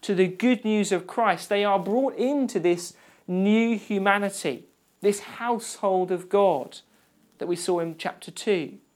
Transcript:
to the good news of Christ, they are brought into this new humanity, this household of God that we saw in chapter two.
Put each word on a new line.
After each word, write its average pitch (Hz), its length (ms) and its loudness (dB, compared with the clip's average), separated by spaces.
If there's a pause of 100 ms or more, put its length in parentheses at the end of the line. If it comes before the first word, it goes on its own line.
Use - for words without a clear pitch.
to 214 120 -4
the 185 140 4
good 226 380 0
news 214 260 2
of 185 160 -2
Christ, 202 400 0
they 202 160 2
are 202 160 2
brought 220 360 0
into 254 440 0
this 175 360 0 (340)
new 214 480 4
humanity, 196 880 -2 (360)
this 202 180 2
household 202 920 -2
of 180 160 -4
God 185 520 2 (580)
that - 100 -8
we 175 80 -2
saw 175 240 -2
in 165 180 -6
chapter - 340 -10
two. - 480 -4 (160)